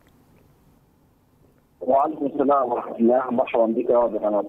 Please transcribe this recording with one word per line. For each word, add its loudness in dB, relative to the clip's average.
وعليكم 0
السلام 0
ورحمة -8
الله، 2
مرحبا 0
بك -2
وبقناة 0